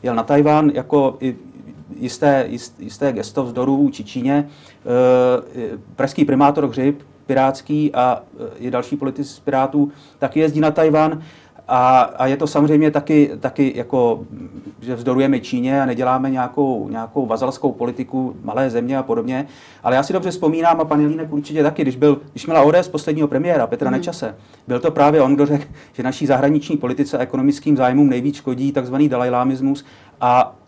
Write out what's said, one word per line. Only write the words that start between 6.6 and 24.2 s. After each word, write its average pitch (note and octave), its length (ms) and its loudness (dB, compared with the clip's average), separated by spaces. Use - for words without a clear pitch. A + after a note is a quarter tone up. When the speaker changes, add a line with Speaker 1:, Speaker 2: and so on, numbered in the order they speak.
Speaker 1:
Hřib, C3+ 360 -2
pirátský C3+ 680 0
a, B2 280 2
eh, - 180 -14
i B2 120 -8
další B2 260 -4
politici C#3 340 -6
z - 100 -20
Pirátů C3+ 520 0
taky C#3 220 -2
jezdí D#3 200 0
na D3+ 100 2
Tchaj-wan. D#3 500 2
A, B2+ 300 6
a - 260 0
je C3+ 100 0
to D3+ 100 -2
samozřejmě D3+ 440 4
taky, D3 400 2
taky C3+ 360 -2
jako, A#2+ 480 0
že B2 140 -8
vzdorujeme B2+ 460 0
Číně B2+ 420 -2
a C3 40 0
neděláme B2+ 440 0
nějakou, B2+ 580 -2
nějakou A2+ 380 -6
vazalskou B2+ 460 -2
politiku B2 720 -6
malé A#2+ 260 -2
země A#2+ 280 -4
a C3 40 -4
podobně. B2+ 440 -4
Ale B2+ 140 0
já C#3+ 60 2
si D3 100 -4
dobře F#3 180 -2
vzpomínám, E3 500 0
a D#3+ 40 0
pan D3+ 160 0
Jelínek D#3 320 -2
určitě D3 300 -4
taky, D#3 200 0
když C3 140 -2
byl, C#3+ 240 4
když - 140 -12
měla D#3+ 160 4
O D3 80 6
D E3+ 80 4
S F3+ 100 0
posledního D#3 400 -2
premiéra C#3+ 380 0
Petra B2+ 240 -2
Speaker 2:
Mhm. C3 80 0
Speaker 1:
Nečase, C3+ 360 -6